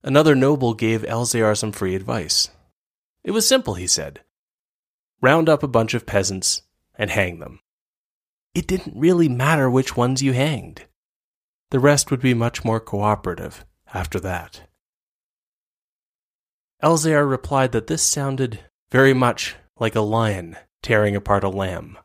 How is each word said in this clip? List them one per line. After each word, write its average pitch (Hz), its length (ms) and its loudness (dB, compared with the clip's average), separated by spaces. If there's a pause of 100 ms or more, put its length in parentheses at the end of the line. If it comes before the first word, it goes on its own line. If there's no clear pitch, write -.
Another 147 320 4
noble 131 380 2
gave 110 280 -2
Elzéar 113 560 0
some 110 140 -4
free 95 240 -4
advice. 98 540 -4 (760)
It - 80 -6
was 214 160 0
simple, 247 280 -2
he 90 120 -8
said. 71 340 -6 (1000)
Round 156 280 4
up 151 140 4
a 147 40 -4
bunch 113 260 0
of 120 120 -6
peasants 95 580 -2 (340)
and 104 120 -2
hang 90 300 -2
them. 69 200 -18 (920)
It 170 140 -4
didn't 180 320 -6
really 170 280 4
matter 135 420 2
which 127 280 0
ones 127 240 0
you 135 120 0
hanged. 123 520 -4 (840)
The 135 80 0
rest 143 320 2
would 127 100 -2
be 127 120 4
much 117 300 -2
more 113 160 0
cooperative 101 880 -4 (280)
after 90 260 -6
that. 87 420 -10 (2250)
Elzéar 151 440 2
replied 131 440 0
that 113 160 -2
this 160 160 -4
sounded 135 560 -4 (320)
very 135 220 6
much 127 420 0 (240)
like 113 160 -2
a 113 60 2
lion 104 540 -2 (280)
tearing 104 320 2
apart 98 280 0
a 98 60 0
lamb. 92 560 -8